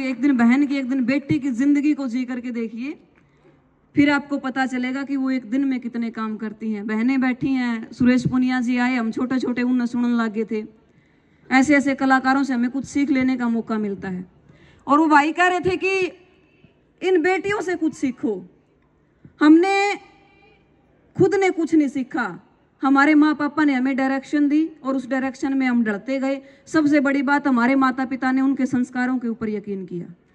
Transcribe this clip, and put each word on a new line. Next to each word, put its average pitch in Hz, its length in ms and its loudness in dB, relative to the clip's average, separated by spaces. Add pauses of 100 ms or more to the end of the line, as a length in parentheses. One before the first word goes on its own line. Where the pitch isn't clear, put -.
एक 254 160 -6
दिन 269 160 0
बहन 240 280 4
की, 277 120 -4
एक 262 120 -6
दिन 269 160 -2
बेटी 285 340 -2
की 262 140 -4
जिंदगी 285 400 2
को 277 140 -4
जी 247 180 -4
करके 247 260 -8
देखिए, 233 460 -8 (1000)
फिर 285 160 4
आपको 285 260 -2
पता 262 280 -4
चलेगा 254 380 -6
कि 277 140 -6
वो 262 140 -2
एक 247 200 -4
दिन 269 140 0
में 262 140 -2
कितने 233 320 -6
काम 220 260 -6
करती 214 340 -8
हैं। 208 160 -6
बहनें 233 340 0
बैठी 254 280 -2
हैं, 240 420 -4
सुरेश 247 360 4
पुनिया 254 340 0
जी 247 160 0
आए, 247 180 0
हम 226 160 -2
छोटे 254 280 -2
छोटे 240 240 -2
उन्हें 247 240 0
सुनने 240 280 0
लगे 220 300 -2
थे। 214 180 -4 (840)
ऐसे 269 260 4
ऐसे 269 200 2
कलाकारों 262 480 2
से 269 100 -2
हमें 240 180 0
कुछ 262 140 -6
सीख 285 240 -2
लेने 262 280 2
का 240 120 -2
मौका 226 280 -2
मिलता 196 320 -6
है। 185 160 -8 (640)
और 277 120 4
वो 330 80 4
भाई 302 240 4
कह 349 160 2
रहे 359 140 0
थे 359 160 -2
कि 370 340 -2 (880)
इन 370 200 2
बेटियों 381 400 0
से 349 140 -4
कुछ 320 200 -2
सीखो। 240 480 -6 (960)
हमने 381 560 6 (1200)
खुद 381 200 4
ने 392 160 2
कुछ 320 240 -2
नहीं 294 140 4
सीखा, 247 400 -6 (520)
हमारे 277 340 4
माँ 302 200 6
पापा 294 280 -2
ने 294 100 2
हमें 262 240 -2
direction 269 520 -2
दी 302 160 2 (180)
और 269 120 -4
उस 254 140 -6
direction 269 440 -4
में 262 140 0
हम 240 160 2
ढलते 214 360 -4
गए। 269 220 -4 (260)
सबसे 302 320 2
बड़ी 277 240 2
बात, 285 240 2
हमारे 247 300 4
माता 262 280 2
पिता 262 260 -4
ने 262 100 0
उनके 269 260 0
संस्कारों 247 500 -2
के 240 100 -6
ऊपर 220 220 -6
यकीन 202 360 -8
किया। 175 280 -12 (220)